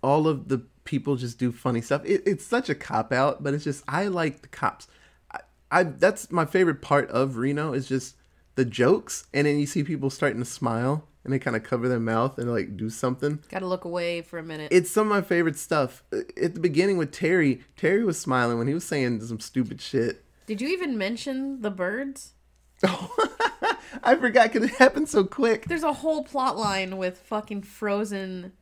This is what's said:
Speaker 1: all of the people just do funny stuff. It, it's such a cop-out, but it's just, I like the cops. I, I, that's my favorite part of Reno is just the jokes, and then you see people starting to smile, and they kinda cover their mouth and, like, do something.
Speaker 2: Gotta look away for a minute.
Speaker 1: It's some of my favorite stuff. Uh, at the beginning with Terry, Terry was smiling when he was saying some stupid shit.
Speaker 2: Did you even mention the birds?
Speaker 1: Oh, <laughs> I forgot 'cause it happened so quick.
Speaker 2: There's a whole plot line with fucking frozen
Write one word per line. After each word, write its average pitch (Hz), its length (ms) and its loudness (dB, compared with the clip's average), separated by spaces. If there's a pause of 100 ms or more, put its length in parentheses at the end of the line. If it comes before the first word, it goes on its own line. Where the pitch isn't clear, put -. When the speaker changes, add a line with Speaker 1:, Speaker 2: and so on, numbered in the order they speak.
Speaker 1:
all 147 240 4
of 139 220 0
the 127 140 0 (220)
people 143 300 -2
just 120 240 -6
do 123 140 0
funny 120 280 -2
stuff. 139 240 -2
It, 190 220 2
it's 196 180 0
such 240 240 -2
a 151 60 0
cop-out, 131 680 0
but 143 100 0
it's 147 80 -4
just, 143 240 -6
I 175 220 -2
like 165 340 -2
the - 60 -20
cops. - 400 -4 (420)
I, - 100 -12 (300)
I, 180 140 6
that's - 480 0
my 170 120 2
favorite 160 380 2
part 143 280 2
of 131 260 0
Reno 143 380 -2
is 131 120 -2
just - 300 -4 (400)
the 131 80 4
jokes, 123 680 2
and 143 140 2
then 147 140 2
you 143 60 0
see 143 180 -2
people 135 260 -2
starting 120 300 0
to 120 40 -4
smile, 123 600 -2 (160)
and 131 100 -4
they 135 60 0
kinda 117 220 -2
cover 123 280 -2
their 123 120 2
mouth 113 380 0
and, 120 120 -4
like, 104 260 -2
do 110 140 -4
something. 135 480 -2 (100)
Speaker 2:
Gotta 190 200 -6
look 185 160 -4
away 170 380 -4
for 170 180 -12
a - 20 -12
minute. 156 300 -6
Speaker 1:
It's 175 180 6
some 214 160 2
of 214 40 0
my 202 120 2
favorite 170 360 2
stuff. - 440 -2 (100)
Uh, - 80 -2 (220)
at 165 120 0
the 165 60 -8
beginning 180 360 2
with 156 160 -2
Terry, 165 500 2 (140)
Terry 190 280 2
was 175 160 0
smiling 120 380 0
when 120 80 0
he 139 80 0
was 175 100 -4
saying 123 360 0
some 113 180 -8
stupid - 420 -4
shit. - 440 -2 (220)
Speaker 2:
Did 214 140 -6
you 262 80 -2
even 339 300 -2
mention 262 640 -4
the 208 80 -2
birds? 208 640 -6 (520)
Speaker 1:
Oh, 180 300 -2 (480)
<laughs> - 400 -4
I 240 140 6
forgot 226 360 4
'cause 233 120 2
it 254 60 2
happened 277 380 6
so 208 140 4
quick. 226 440 0
Speaker 2:
There's 330 180 -4
a 302 80 2
whole 311 320 -2
plot 262 340 -2
line 190 380 -2
with 185 220 -4
fucking 214 440 -6
frozen 196 1000 -4